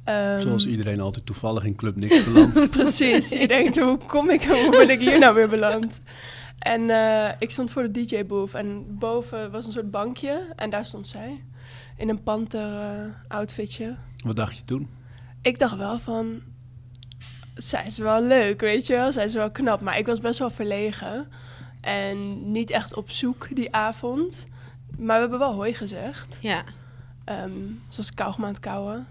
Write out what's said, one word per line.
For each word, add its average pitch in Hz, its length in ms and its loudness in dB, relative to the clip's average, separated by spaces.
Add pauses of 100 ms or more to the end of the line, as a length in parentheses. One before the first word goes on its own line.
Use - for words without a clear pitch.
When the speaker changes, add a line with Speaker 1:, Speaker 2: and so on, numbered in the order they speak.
Speaker 1:
Ehm, 202 380 0
Speaker 2:
Zoals 202 240 2
iedereen 107 340 0
altijd 98 260 -4
toevallig 110 380 -2
in 104 120 0
Club 104 200 -2
Nix 107 280 6
belandt. 285 460 8
Speaker 1:
<laughs> 277 80 0
Precies. 269 520 4
Je 262 180 2
denkt, 269 320 4
"Hoe 254 180 6
kom 294 320 2
ik, 330 140 6
hoe 269 260 6
ben 494 200 4
ik 254 100 4
hier 277 200 6
nou 247 160 10
weer 220 140 6
beland?" 220 520 0 (580)
En, 226 300 0
eh, 220 400 4 (100)
ik 226 120 -2
stond 247 200 -4
voor 240 200 -2
de 240 140 -4
D 226 40 -10
J 208 160 -2
booth 196 280 -2
en 202 440 -8
boven 226 540 -4
was 226 140 -8
een 220 60 -10
soort 208 200 -6
bankje 277 640 -4
en 214 140 -6
daar 208 160 -4
stond 202 220 -10
zij 240 360 -10 (540)
in 220 120 -2
een 220 140 -2
panter, 214 580 -4
eh, 208 240 -8 (220)
outfitje. 214 680 -6 (300)
Speaker 2:
Wat 113 100 -2
dacht 110 220 -4
je - 60 -18
toen? 135 260 -4 (520)
Speaker 1:
Ik 247 180 0
dacht 220 180 0
wel 202 220 -4
van, 226 420 -6 (1120)
"Zij - 300 -2
is 202 120 -8
wel 220 260 2
leuk, 233 380 4
weet 220 260 2
je 262 60 2
wel. 247 180 2
Zij 240 140 0
is 220 80 -4
wel 214 180 0
knap." 220 300 0
Maar 196 160 0
ik 214 80 0
was 233 140 0
best 233 200 -2
wel 247 100 0
verlegen 208 760 -4 (540)
en 202 680 -4
niet 226 180 -2
echt - 260 -2
op 214 160 -8
zoek - 440 -4
die 247 200 -2
avond. 240 720 -2 (500)
Maar 220 180 2
we 226 60 6
hebben 240 180 0
wel 269 140 2
hoi 208 200 -2
gezegd. 208 680 -10
Speaker 3:
Ja. 190 240 -2 (600)
Speaker 1:
Ehm, 190 280 -8 (380)
zoals - 240 -8
kauwgom 196 300 -4
aan 202 60 -4
het 202 100 -8
kauwen. 202 520 -8